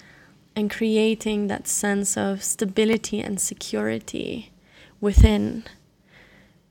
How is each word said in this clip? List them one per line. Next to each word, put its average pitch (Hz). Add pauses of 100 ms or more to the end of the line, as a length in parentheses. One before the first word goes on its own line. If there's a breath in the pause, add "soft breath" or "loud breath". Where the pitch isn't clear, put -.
(540 soft breath)
and 208
creating 214
that -
sense 202
of 196
stability 214
and 202
security - (500 soft breath)
within, 214 (1080 soft breath)